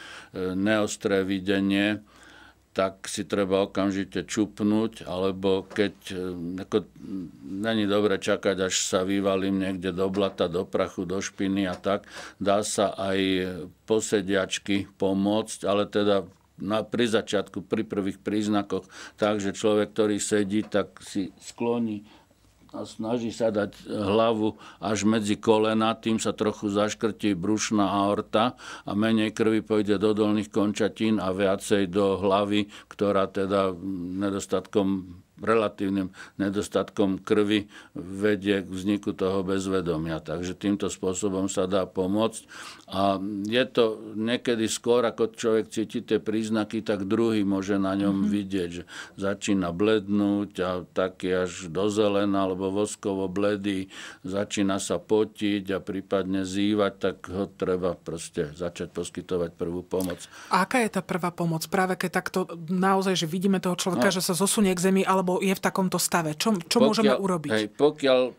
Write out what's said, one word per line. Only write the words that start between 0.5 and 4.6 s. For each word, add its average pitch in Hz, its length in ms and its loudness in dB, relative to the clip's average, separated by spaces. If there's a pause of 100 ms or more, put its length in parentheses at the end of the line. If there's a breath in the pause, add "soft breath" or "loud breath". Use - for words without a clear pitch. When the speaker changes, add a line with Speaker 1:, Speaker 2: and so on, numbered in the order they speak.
Speaker 1:
neostré 101 720 2
videnie, 98 720 0 (680 loud breath)
tak - 420 -2
si 101 160 -6
treba 98 400 0
okamžite 98 560 -2
čupnúť, 107 800 0